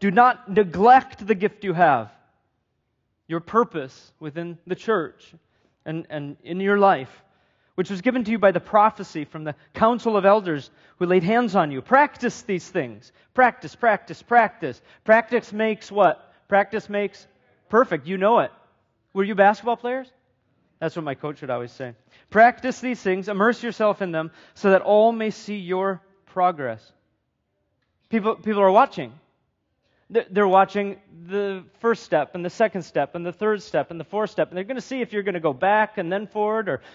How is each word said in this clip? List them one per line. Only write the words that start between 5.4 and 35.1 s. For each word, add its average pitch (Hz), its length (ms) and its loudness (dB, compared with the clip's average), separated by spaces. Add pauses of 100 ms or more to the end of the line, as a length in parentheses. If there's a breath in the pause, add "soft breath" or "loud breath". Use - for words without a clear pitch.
and, 160 240 -8
and 143 320 -12
in 180 180 -10
your 202 180 0
life, 175 440 2 (540)
which 180 120 -4
was 190 120 -8
given 247 240 0
to 202 80 -6
you 226 80 -2
by 196 100 6
the 175 80 0
prophecy 208 640 0
from 156 200 -16
the 151 100 -8 (180 soft breath)
council 226 440 0
of 185 80 0
elders 185 440 2 (300 soft breath)
who 180 80 -2
laid 180 160 2
hands 220 320 0
on 165 160 2
you." 135 100 -8
Practice 262 600 0
these 180 260 -6
things. 120 440 -8 (200 soft breath)
Practice, 226 440 0
practice, 202 440 -2
practice. 208 600 0 (220 soft breath)
Practice 226 480 2
makes 214 400 -4
what? 196 420 2 (140 soft breath)
Practice 202 400 0
makes - 360 -6 (440)
perfect. 170 400 0
You 190 100 -6
know 202 220 2
it. 131 100 -2 (640)
Were 196 80 -2
you 202 140 -4
basketball 214 400 2
players? 254 340 -8 (720)
That's 165 160 -6
what 165 80 -8
my 143 100 -6
coach 147 260 -12
would 127 100 -10
always 120 200 -6
say. 123 240 -14 (360 soft breath)
"Practice 240 500 4
these 247 200 -6
things, 185 280 -4
immerse 214 340 0
yourself 214 400 -2
in 185 80 -6
them, 160 220 -6 (220 soft breath)
so 202 160 0
that 190 120 4
all 214 300 4
may 220 180 -4
see 208 280 -12
your 185 440 -4 (240)
progress." 151 640 -4 (1160)
People, 220 260 -2
people 202 260 -4
are 190 120 4
watching. 190 400 2 (1000)
They're, 226 160 -2
they're 196 200 -4
watching 196 480 0 (320)
the 196 340 -8 (160)
first 233 240 -2
step 151 320 -2
and 175 100 -8
the 180 60 -6
second 214 320 -2
step 143 320 -4
and 175 100 -10
the 170 80 -8
third 214 300 -4
step 147 300 -4
and 165 80 -12
the 147 40 -12
fourth 208 260 -6
step. - 180 -2
And 170 80 -12
they're 190 80 -8
gonna 247 160 -10
see 262 220 -8
if 226 100 -10